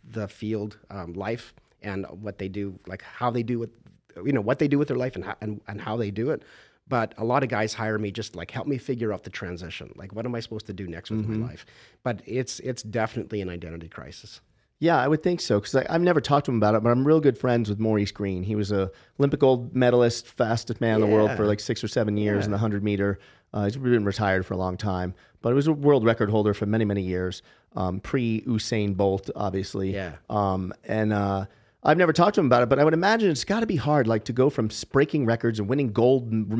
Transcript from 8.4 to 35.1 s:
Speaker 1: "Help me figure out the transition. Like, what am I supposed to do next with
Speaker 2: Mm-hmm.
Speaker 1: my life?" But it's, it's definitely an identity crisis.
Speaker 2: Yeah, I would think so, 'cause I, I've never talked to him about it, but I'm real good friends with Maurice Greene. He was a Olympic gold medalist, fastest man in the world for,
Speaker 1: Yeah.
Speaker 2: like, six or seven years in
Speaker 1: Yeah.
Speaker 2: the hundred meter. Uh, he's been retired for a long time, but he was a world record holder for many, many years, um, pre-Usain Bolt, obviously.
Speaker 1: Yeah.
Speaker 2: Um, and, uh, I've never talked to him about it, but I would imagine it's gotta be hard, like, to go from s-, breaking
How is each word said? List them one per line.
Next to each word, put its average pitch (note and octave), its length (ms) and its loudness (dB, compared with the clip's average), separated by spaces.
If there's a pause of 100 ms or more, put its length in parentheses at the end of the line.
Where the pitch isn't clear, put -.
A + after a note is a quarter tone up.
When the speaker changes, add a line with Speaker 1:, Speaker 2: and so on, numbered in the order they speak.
Speaker 1:
"Help - 160 -6
me C#3 100 -2
figure A#2 360 -4
out F#2 100 -8
the - 60 -14
transition. F2 640 -12
Like, F#2+ 180 -16
what A2+ 120 -8
am A#2+ 100 -4
I A#2 60 -4
supposed A2 240 -12
to G2+ 80 -10
do F#2+ 120 -10
next E2+ 260 -10
with A2 100 -2
Speaker 2:
Mm-hmm. A2 180 -2
Speaker 1:
my A#2 80 -4
life?" - 180 -14 (380)
But A2+ 220 -4
it's, B2 340 -6
it's B2+ 240 -8
definitely A2 560 -4
an F#2 80 -6
identity E2+ 400 -10
crisis. - 540 -18 (380)
Speaker 2:
Yeah, D#3+ 180 4
I B2+ 100 2
would D#3 160 2
think F3+ 160 0
so, G2+ 220 2
'cause - 140 -10
I, C3 140 4
I've E3+ 120 2
never F3 180 4
talked D3 280 2
to C#3 40 -2
him A#2+ 60 2
about G#2+ 180 4
it, G#2+ 80 2
but A#2 60 4
I'm B2+ 180 4
real D#3 140 6
good C#3 160 4
friends A#2+ 320 0
with G#2 100 -2
Maurice G#2+ 320 2
Greene. F#2+ 320 -4
He G#2+ 140 -2
was G2+ 160 -2
a F#2+ 180 2 (260)
Olympic C#3 220 2
gold B2+ 340 4
medalist, B2 540 4
fastest A2+ 540 -2
man A2+ 140 2
in G#2+ 140 4
the G#2+ 60 6
world G#2+ 220 4
for, G#2 60 0
Speaker 1:
Yeah. G#2 60 2
Speaker 2:
like, G#2 120 0
six - 240 -4
or - 20 -4
seven G#2+ 300 0
years G#2 260 0
in G#2 80 -2
Speaker 1:
Yeah. G2+ 40 -2
Speaker 2:
the G2+ 40 -2
hundred G#2 240 -2
meter. G2+ 340 0 (360)
Uh, G#2 100 -2
he's G#2 140 -2
been A#2+ 260 2
retired G2 420 0
for - 80 -8
a F#2 40 -4
long F#2 180 -2
time, F#2 380 -4 (280)
but A#2+ 100 -2
he B2+ 40 2
was C#3+ 120 2
a D#3+ 60 2
world C#3+ 300 4
record A2 260 2
holder G#2 240 2
for G#2 120 -2
many, A2 180 0
many G2+ 180 0
years, F#2 420 -4 (340)
um, F#2 240 -2
pre-Usain A2+ 920 -2
Bolt, G2 420 0
obviously. G2 560 -4
Speaker 1:
Yeah. F#2 200 -8 (160)
Speaker 2:
Um, F#2+ 440 -2 (100)
and, G#2+ 300 0
uh, G2 320 0 (400)
I've D#3 120 4
never E3+ 160 4
talked F3 220 4
to - 40 4
him E3 60 4
about B2 180 6
it, A2+ 60 0
but C3+ 100 4
I D3 60 6
would D#3+ 80 6
imagine G3+ 360 2
it's C#3+ 140 -2
gotta A3 220 0
be G#3+ 100 -2
hard, C#3 320 2
like, A2+ 180 2
to A#2 80 -6
go B2+ 160 4
from A#2+ 180 -2
s-, - 180 -8
breaking C#3+ 400 2